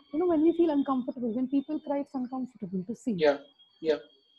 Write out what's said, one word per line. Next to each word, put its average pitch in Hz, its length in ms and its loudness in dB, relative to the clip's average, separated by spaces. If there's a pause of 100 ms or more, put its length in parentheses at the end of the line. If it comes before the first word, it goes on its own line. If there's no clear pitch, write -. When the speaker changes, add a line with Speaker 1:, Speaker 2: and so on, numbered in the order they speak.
(140)
Speaker 1:
You 294 60 -2
know, 359 80 2
when 320 160 4
we 330 140 6
feel 339 120 4
uncomfortable, 262 680 -2
when 254 100 -2
people 277 320 -2
cry, 285 200 -4
it's 285 140 -8
uncomfortable 247 760 -6
to 233 60 -8
see. - 180 -4
Speaker 2:
Yeah, 147 240 4 (420)
yeah. 147 200 0 (400)